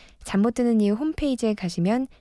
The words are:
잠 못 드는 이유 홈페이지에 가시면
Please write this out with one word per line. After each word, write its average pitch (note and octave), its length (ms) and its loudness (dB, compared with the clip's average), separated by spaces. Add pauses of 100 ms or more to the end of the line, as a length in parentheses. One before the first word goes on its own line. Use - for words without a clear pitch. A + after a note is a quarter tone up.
(240)
잠 G3 180 0
못 A#3 100 2
드는 A#3 300 2
이유 G3+ 100 2
홈페이지에 C4 640 -2
가시면 F#3 520 -2 (140)